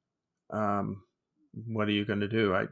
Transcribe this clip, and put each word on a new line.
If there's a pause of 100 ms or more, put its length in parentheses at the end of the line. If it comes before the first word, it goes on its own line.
(500)
um, (640)
what
are
you
gonna
do?
I,